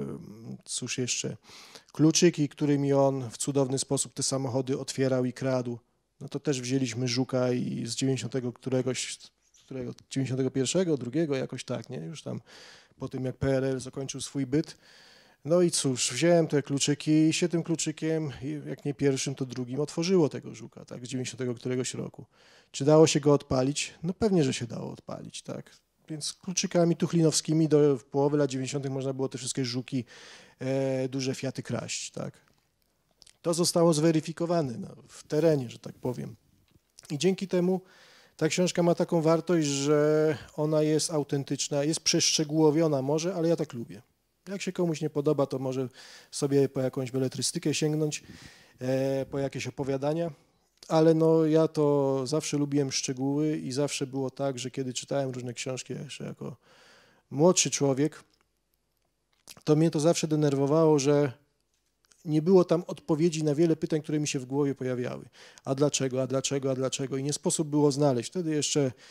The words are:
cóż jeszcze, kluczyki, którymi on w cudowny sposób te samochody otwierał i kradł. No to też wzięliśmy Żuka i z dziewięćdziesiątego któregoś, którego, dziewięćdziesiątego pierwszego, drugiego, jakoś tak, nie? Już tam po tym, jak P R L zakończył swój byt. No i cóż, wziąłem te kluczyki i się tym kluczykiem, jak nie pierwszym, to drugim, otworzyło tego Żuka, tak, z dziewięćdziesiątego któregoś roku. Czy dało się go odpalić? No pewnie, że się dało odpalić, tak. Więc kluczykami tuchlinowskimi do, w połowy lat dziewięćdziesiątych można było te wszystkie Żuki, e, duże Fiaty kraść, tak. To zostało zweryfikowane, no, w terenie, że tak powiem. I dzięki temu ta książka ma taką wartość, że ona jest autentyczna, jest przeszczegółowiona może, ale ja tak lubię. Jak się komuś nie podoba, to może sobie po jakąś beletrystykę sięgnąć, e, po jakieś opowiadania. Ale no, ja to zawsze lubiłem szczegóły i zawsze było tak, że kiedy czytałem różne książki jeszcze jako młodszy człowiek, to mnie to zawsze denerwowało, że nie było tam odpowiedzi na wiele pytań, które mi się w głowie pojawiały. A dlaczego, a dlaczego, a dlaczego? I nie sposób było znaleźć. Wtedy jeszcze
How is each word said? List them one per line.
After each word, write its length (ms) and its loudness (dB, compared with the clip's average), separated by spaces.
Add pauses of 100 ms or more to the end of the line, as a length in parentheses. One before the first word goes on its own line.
(640)
cóż 320 -8
jeszcze, 400 -4 (540)
kluczyki, 580 4
którymi 440 0
on 360 2
w 80 -14
cudowny 420 0
sposób 340 -4
te 100 -6
samochody 560 -2
otwierał 460 0
i 80 -2
kradł. 460 -2 (400)
No 100 -14
to 100 -8
też 220 -2
wzięliśmy 460 -2
Żuka 440 0
i 340 -4
z 100 -8
dziewięćdziesiątego 580 -2
któregoś, 640 -4 (540)
którego, 220 -10 (160)
dziewięćdziesiątego 420 -2
pierwszego, 460 0
drugiego, 380 -2
jakoś 280 -6
tak, 260 -8
nie? 80 -10
Już 260 -12
tam 180 -10 (580)
po 100 -8
tym, 160 -6
jak 120 -6
P 100 -2
R 160 2
L 160 -2
zakończył 420 -10
swój 240 -4
byt. 320 -2 (680)
No 160 4
i 100 4
cóż, 400 0
wziąłem 360 4
te 160 0
kluczyki 480 0
i 220 6
się 160 0
tym 140 -2
kluczykiem, 680 -4 (340)
jak 200 -10
nie 80 -2
pierwszym, 420 0
to 100 -6
drugim, 340 -6
otworzyło 500 2
tego 260 -10
Żuka, 300 -18
tak, 200 -14
z 40 -12
dziewięćdziesiątego 460 -6
któregoś 380 -4
roku. 320 -10 (460)
Czy 140 -4
dało 220 10
się 120 2
go 140 6
odpalić? 600 0 (100)
No 100 -4
pewnie, 300 2
że 100 2
się 140 -6
dało 240 -8
odpalić, 500 -14
tak. 340 -14 (340)
Więc 240 -8
kluczykami 600 0
tuchlinowskimi 720 2
do, 300 6
w 60 -16
połowy 340 2
lat 120 2
dziewięćdziesiątych 420 -6
można 220 -4
było 160 -4
te 80 -10
wszystkie 280 -4
Żuki, 400 -4 (540)
e, 500 -2
duże 260 -4
Fiaty 280 -8
kraść, 480 -8
tak. 220 -10 (1080)
To 120 0
zostało 400 4
zweryfikowane, 840 0
no, 120 -12 (180)
w 160 -20
terenie, 460 2
że 100 -16
tak 160 -14
powiem. 400 -8 (760)
I 80 -6
dzięki 300 0
temu 340 0 (560)
ta 100 2
książka 360 0
ma 120 4
taką 260 0
wartość, 460 2
że 720 2 (180)
ona 280 0
jest 280 0
autentyczna, 720 -4
jest 160 -2
przeszczegółowiona 1000 2
może, 340 -2
ale 120 0
ja 80 2
tak 180 -4
lubię. 280 -12 (460)
Jak 140 -10
się 100 -6
komuś 300 -2
nie 80 -2
podoba, 360 0
to 140 -4
może 300 -4 (420)
sobie 380 2
po 120 -4
jakąś 300 -4
beletrystykę 600 -2
sięgnąć, 500 -2 (560)
e, 460 -2
po 140 -6
jakieś 280 -6
opowiadania. 640 -4 (560)
Ale 260 6
no, 320 6
ja 220 4
to 600 2
zawsze 300 -2
lubiłem 340 0
szczegóły 640 -2
i 140 -8
zawsze 360 -2
było 220 -4
tak, 300 -4
że 120 -8
kiedy 220 -6
czytałem 380 -4
różne 220 -8
książki 400 -10
jeszcze 300 -12
jako 320 -12 (760)
młodszy 400 4
człowiek, 520 0 (1400)
to 120 4
mnie 160 4
to 80 -2
zawsze 280 2
denerwowało, 720 4
że 340 2 (920)
nie 160 0
było 220 6
tam 240 2
odpowiedzi 560 0
na 120 2
wiele 200 4
pytań, 260 -2
które 180 -4
mi 80 -2
się 120 -4
w 60 -8
głowie 300 -2
pojawiały. 500 -6 (400)
A 100 -4
dlaczego, 460 0
a 60 -2
dlaczego, 440 -2
a 40 -2
dlaczego? 420 -4
I 60 -4
nie 100 -2
sposób 340 -2
było 240 4
znaleźć. 380 2
Wtedy 260 -4
jeszcze 360 0 (200)